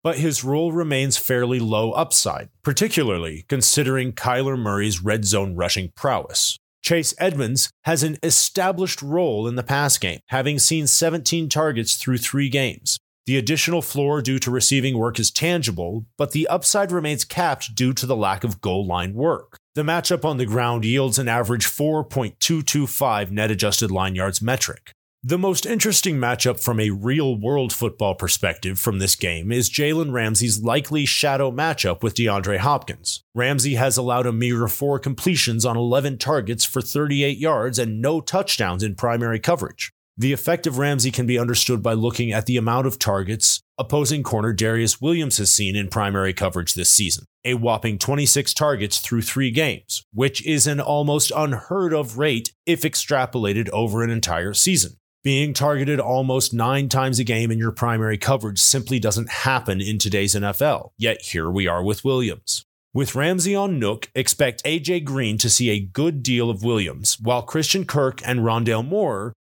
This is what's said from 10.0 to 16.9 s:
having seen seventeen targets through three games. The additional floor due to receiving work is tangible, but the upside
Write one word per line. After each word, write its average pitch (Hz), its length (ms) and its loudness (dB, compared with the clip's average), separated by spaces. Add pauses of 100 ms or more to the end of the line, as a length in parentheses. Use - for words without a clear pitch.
having 135 320 0
seen 160 260 2
seventeen 165 640 0
targets 147 460 0
through 127 240 0
three 139 300 -2
games. 127 500 -2 (260)
The 135 140 2
additional 156 420 0
floor 143 400 0
due 131 160 0
to 127 140 -2
receiving 127 480 2
work 113 180 0
is 110 140 0
tangible, 113 720 -2 (140)
but 143 140 -2
the 156 140 0
upside 190 440 2